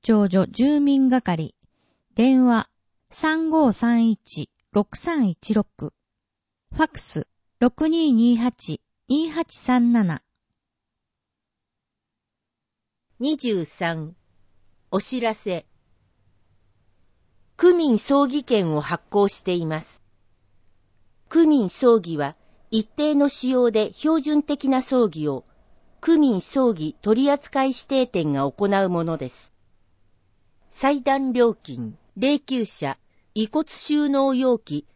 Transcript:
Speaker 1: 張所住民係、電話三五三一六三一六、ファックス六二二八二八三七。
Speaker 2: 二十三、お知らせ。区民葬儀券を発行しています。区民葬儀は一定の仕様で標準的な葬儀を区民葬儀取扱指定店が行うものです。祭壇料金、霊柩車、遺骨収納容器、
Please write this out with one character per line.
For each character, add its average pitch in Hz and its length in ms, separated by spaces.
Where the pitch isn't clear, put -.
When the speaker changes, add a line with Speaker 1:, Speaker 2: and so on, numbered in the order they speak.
Speaker 1:
張 208 280
所 185 180
住 285 320
民 277 300
係、 180 440
電 254 300
話 233 240
三 320 400
五 302 240
三 233 360
一 - 400
六 - 240
三 294 340
一 - 240
六、 - 400
フ - 100
ァ 214 40
ッ - 20
ク - 120
ス - 280
六 302 300
二 320 240
二 233 240
八 226 440
二 311 200
八 320 300
三 240 320
七。 196 300
Speaker 2:
二 294 180
十 202 280
三、 165 500
お 190 100
知 254 220
ら 226 140
せ。 180 320
区 349 180
民 294 240
葬 285 260
儀 262 180
券 185 320
を 147 60
発 160 300
行 202 160
し - 160
て 185 100
い 170 140
ま 156 140
す。 - 200
区 330 160
民 269 240
葬 233 300
儀 165 180
は 143 180
一 220 140
定 302 280
の 285 160
仕 254 220
様 247 180
で 214 240
標 320 280
準 294 200
的 285 280
な 262 120
葬 247 260
儀 151 200
を 135 180
区 330 180
民 247 240
葬 254 320
儀 156 300
取 240 260
扱 277 360
指 269 160
定 262 260
店 156 240
が 139 200
行 202 140
う 196 240
も 170 140
の 165 140
で 127 120
す。 - 240
祭 269 320
壇 269 280
料 233 220
金、 220 420
霊 277 220
柩 247 260
車、 - 320
遺 220 100
骨 311 240
収 294 400
納 269 240
容 254 240
器、 151 380